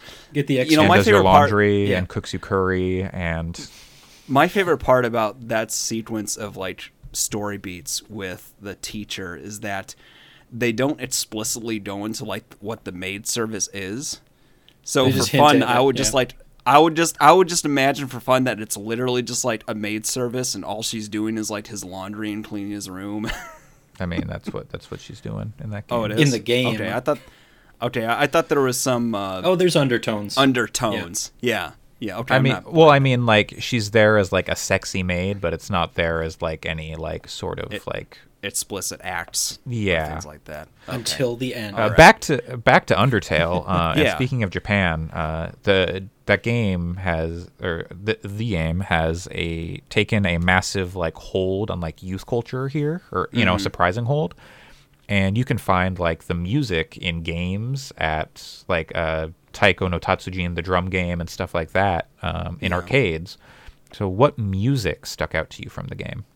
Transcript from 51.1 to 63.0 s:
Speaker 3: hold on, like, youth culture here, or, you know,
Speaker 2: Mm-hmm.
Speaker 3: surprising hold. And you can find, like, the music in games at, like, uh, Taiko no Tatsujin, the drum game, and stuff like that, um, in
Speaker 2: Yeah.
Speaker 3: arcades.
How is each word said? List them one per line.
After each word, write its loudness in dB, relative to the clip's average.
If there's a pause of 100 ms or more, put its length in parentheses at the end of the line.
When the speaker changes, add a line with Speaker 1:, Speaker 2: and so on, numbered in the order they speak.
Speaker 3:
hold -2
on, -6
like, -8
youth -8
culture -4
here, -2 (120)
or, -2
you 2
know, 4
Speaker 2:
Mm-hmm. 0
Speaker 3:
surprising 0
hold. -2 (720)
And 2
you 2
can 0
find, 0
like, -2
the -4
music -2
in -4
games -4
at, -4
like, -2
uh, -2 (240)
Taiko 2
no 0
Tatsujin, -2
the -4
drum 0
game, -2
and -8
stuff -6
like -4
that, 2 (160)
um, -6
in -2
Speaker 2:
Yeah. 2
Speaker 3:
arcades. -2 (560)